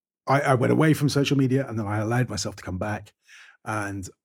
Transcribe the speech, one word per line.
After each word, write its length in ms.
I, 140
I 140
went 180
away 220
from 160
social 260
media 320
and 100
then 80
I 120
allowed 320
myself 260
to 60
come 160
back. 340
And, 440